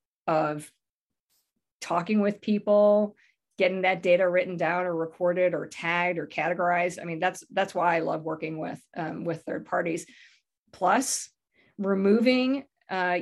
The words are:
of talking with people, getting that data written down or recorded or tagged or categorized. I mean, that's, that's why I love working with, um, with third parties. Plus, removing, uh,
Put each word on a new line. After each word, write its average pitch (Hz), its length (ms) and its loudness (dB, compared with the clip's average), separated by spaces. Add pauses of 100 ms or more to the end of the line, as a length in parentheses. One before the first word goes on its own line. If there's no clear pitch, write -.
(260)
of 156 440 -2 (1120)
talking 175 400 0
with 202 220 0
people, 208 720 4 (400)
getting 185 260 2
that 185 200 0
data 180 260 4
written 180 280 0
down 175 280 0
or 180 100 -2
recorded 175 600 0
or 147 120 -6
tagged 175 520 -2
or 165 80 -6
categorized. 175 760 -2
I - 40 -12
mean, 165 140 -8
that's, 180 320 -2
that's 190 240 -2
why 170 220 2
I 165 40 0
love 160 220 -4
working 156 360 -8
with, 156 220 -10 (140)
um, 165 300 -8
with 160 200 -6
third - 200 -8
parties. 170 400 -4 (680)
Plus, 202 580 0 (480)
removing, 233 880 2 (260)
uh, 180 320 0